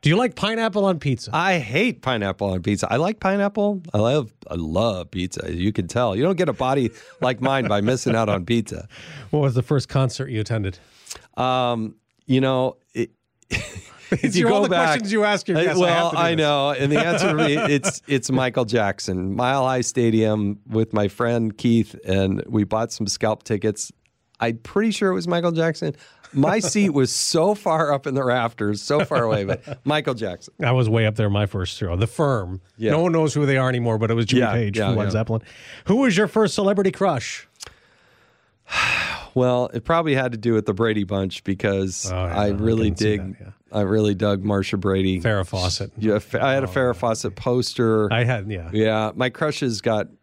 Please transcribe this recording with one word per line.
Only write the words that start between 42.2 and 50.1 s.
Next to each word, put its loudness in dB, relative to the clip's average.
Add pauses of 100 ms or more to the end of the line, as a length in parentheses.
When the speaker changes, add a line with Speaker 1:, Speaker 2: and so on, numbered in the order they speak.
Speaker 2:
I 0
Speaker 1:
I 2
Speaker 2:
really 0
Speaker 1:
can -4
see -2 (120)
Speaker 2:
dig, -8
Speaker 1:
that, -20
yeah. -10
Speaker 2:
I 0
really 2
dug 0
Marcia 0
Brady. 0
Speaker 1:
Farrah 0
Fawcett. -4
Speaker 2:
Yeah, 2
fa-, -4
I 2
had 0
a -4
Speaker 1:
Oh, -8
Speaker 2:
Farrah 0
Speaker 1:
yeah. -10
Speaker 2:
Fawcett -4
poster. 0
Speaker 1:
I 2
had, -2
yeah. -8
Speaker 2:
Yeah, 2
my -2
crushes -4
got 0 (140)